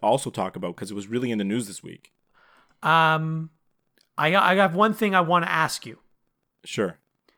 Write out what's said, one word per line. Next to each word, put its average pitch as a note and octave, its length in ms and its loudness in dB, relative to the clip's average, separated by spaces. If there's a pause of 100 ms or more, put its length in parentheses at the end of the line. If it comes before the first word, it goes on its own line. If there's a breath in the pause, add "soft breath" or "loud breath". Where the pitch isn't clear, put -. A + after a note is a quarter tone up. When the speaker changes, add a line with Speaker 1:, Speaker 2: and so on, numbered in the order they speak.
Speaker 1:
also A#2 260 0
talk F#2+ 280 -6
about, F2+ 200 -8
'cause G2+ 140 -12
it G#2 40 -12
was G2 120 -10
really A#2+ 240 -4
in A2 80 -2
the G#2 60 0
news G#2+ 240 -2
this F#2+ 140 -16
week. - 300 -20 (680 soft breath)
Speaker 2:
Um, D#3+ 680 2 (720)
I, D#3 180 2
I F#3 200 4
have F#3+ 180 4
one G#3+ 180 4
thing G#3 220 0
I F#3 80 6
wanna E3+ 240 2
ask D#3+ 400 -2
you. A#2 140 -18 (640)
Speaker 1:
Sure. F#2 340 -4 (400)